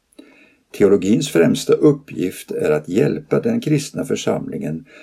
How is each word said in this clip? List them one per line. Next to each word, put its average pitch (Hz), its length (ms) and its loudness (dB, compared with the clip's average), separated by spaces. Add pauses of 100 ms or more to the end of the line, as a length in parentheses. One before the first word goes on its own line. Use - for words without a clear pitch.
(800)
Teologins 101 500 4
främsta - 440 2
uppgift - 800 0
är - 200 -2
att 76 180 -2
hjälpa - 520 0
den 117 200 -2
kristna - 440 -2
församlingen - 800 -6 (180)